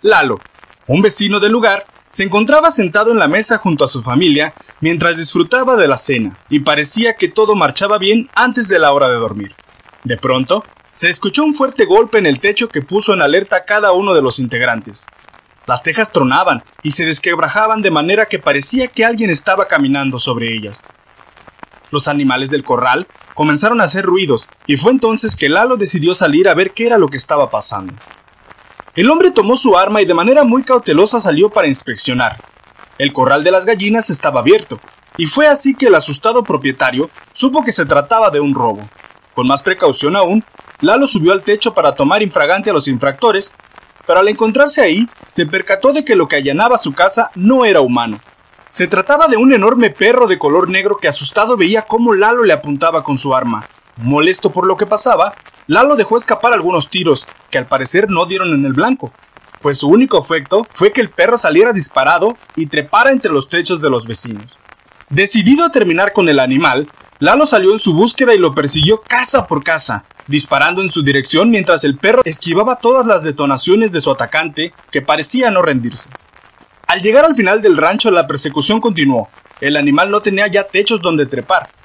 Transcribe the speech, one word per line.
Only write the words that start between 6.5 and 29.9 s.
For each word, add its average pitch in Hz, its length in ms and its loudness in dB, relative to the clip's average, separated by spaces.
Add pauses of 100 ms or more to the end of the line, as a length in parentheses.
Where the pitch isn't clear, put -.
parecía 156 560 -2
que 180 100 -2
todo 214 260 0
marchaba 196 460 -2
bien 208 340 -2
antes 233 340 -2
de 185 120 0
la 147 140 4
hora 139 160 2
de 123 80 -2
dormir. 104 360 -8 (500)
De 120 140 -6
pronto, 131 480 -2 (260)
se 175 200 -2
escuchó 202 320 -2
un 302 100 0
fuerte 262 320 0
golpe 190 320 2
en 196 80 0
el 139 140 0
techo 208 300 -2
que 151 120 -6
puso 202 320 -2
en 180 80 -2
alerta 180 360 0
a 180 80 -4
cada 208 260 0
uno 185 240 0
de 147 80 2
los 127 160 -2
integrantes. 117 640 -6 (640)
Las 123 160 -4
tejas 202 280 -4
tronaban 139 520 0 (180)
y 151 80 -6
se 160 160 -2
desquebrajaban 180 760 -2
de 190 80 0
manera 175 340 0
que 196 140 -8
parecía 156 480 -2
que 220 180 -2
alguien 226 240 -2
estaba 175 380 -2
caminando 139 520 -2
sobre 117 320 -4
ellas. 107 320 -12 (1080)
Los 147 160 -2
animales 135 420 -2
del 143 140 -4
corral 127 420 -2 (280)
comenzaron 196 480 0
a - 20 4
hacer 190 220 -2
ruidos 180 420 0 (180)
y 143 120 0
fue 202 160 2
entonces 220 420 0
que 139 140 -2
Lalo 226 260 2
decidió 180 380 -2
salir 175 340 2
a 175 60 4
ver 185 180 0
qué 226 140 -6
era 233 120 2
lo 165 120 2
que 139 80 -10
estaba 143 320 -2
pasando. 98 440 -6 (1000)
El 208 140 2
hombre 349 220 4
tomó 240 260 2
su 202 200 4
arma 202 240 2